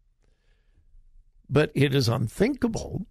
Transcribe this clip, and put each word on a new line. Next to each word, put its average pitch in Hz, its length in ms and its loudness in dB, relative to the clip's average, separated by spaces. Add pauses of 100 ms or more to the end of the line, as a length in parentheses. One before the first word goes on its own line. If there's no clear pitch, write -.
(1500)
But 147 260 2
it 139 200 2
is 131 140 2
unthinkable 196 1040 -2